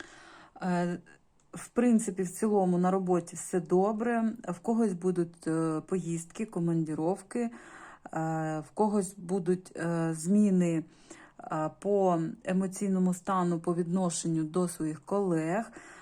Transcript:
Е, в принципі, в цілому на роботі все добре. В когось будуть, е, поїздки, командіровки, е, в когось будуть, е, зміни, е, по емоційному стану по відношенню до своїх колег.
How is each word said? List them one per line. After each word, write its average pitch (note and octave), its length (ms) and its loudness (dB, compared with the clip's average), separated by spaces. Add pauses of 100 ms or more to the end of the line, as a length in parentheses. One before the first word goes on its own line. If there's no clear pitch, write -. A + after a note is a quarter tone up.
(640)
Е, F3 360 0 (540)
в - 160 -14
принципі, A3 540 2
в F3+ 80 -4
цілому F#3+ 480 2
на F3+ 120 4
роботі F3+ 460 0
все - 240 -4
добре. G#3+ 720 2 (160)
В F3+ 100 -6
когось A3+ 340 2
будуть, F3 540 -2
е, D#3+ 400 0
поїздки, E3 600 -4
командіровки, E3+ 920 0
е, A#3 100 -2 (1080)
в D3+ 140 -12
когось G#3 420 2
будуть, F3+ 600 -4
е, E3 380 -2
зміни, F3 720 2 (560)
е, D#3 380 -4
по F#3+ 420 2 (240)
емоційному F#3 720 0
стану F3 460 0
по E3+ 140 -2
відношенню E3+ 720 0
до E3+ 240 0
своїх D#3 360 -6
колег. F#3 680 -2 (300)